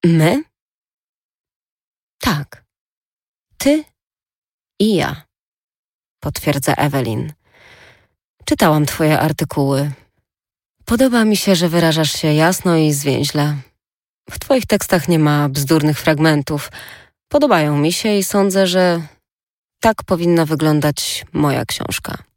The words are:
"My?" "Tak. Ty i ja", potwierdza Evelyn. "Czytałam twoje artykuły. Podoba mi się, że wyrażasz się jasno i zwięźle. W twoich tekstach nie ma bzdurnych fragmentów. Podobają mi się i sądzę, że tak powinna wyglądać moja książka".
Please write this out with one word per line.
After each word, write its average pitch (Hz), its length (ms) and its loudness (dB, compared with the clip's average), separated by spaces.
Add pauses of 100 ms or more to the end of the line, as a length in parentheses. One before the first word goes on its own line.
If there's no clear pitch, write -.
"My?" 170 380 2 (1700)
"Tak. - 460 -6 (920)
Ty 302 260 2 (960)
i 214 140 2
ja", 143 320 -4 (960)
potwierdza 139 540 -4
Evelyn. 139 580 -2 (1120)
"Czytałam 151 420 2
twoje 156 340 0
artykuły. 143 720 -2 (920)
Podoba 233 400 2
mi 214 120 2
się, 190 200 2
że 170 120 0
wyrażasz 160 440 0
się 156 200 -2
jasno 170 440 2
i 156 160 2
zwięźle. 143 640 -2 (760)
W - 80 -14
twoich - 280 0
tekstach 190 420 0
nie 170 100 4
ma 147 300 2
bzdurnych 143 520 0
fragmentów. 151 720 0 (560)
Podobają 180 500 2
mi 156 140 0
się 208 220 -2
i 196 100 0
sądzę, 196 420 0
że 175 400 0 (720)
tak 220 220 0
powinna 170 440 0
wyglądać 151 840 -2
moja 139 320 0
książka". - 600 -10 (120)